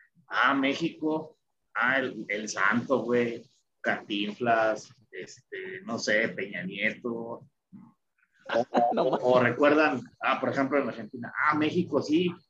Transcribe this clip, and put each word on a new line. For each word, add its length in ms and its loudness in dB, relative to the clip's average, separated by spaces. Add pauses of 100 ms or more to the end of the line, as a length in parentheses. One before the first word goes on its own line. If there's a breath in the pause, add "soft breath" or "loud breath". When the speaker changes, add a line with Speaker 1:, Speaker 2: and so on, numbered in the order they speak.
(280 loud breath)
Speaker 1:
ah, 260 2
México, 840 -2 (380)
ah, 240 2
el, 300 -4
el 200 -4
Santo, 540 2
güey, 400 0 (380)
Cantinflas, 1120 -2 (160)
este, 760 -14
no 140 -6
sé, 320 2
Peña 320 -8
Nieto. 520 -6
O, 340 -10 (1000)
Speaker 2:
<laughs> 480 2
No 80 2
Speaker 1:
o, 360 2
o 40 6
recuerdan, 600 4 (180)
ah, 200 0
por 100 0
ejemplo, 280 0
en 100 0
Argentina, 440 -10 (140)
ah, 80 2
México, 480 0
sí, 300 2 (180)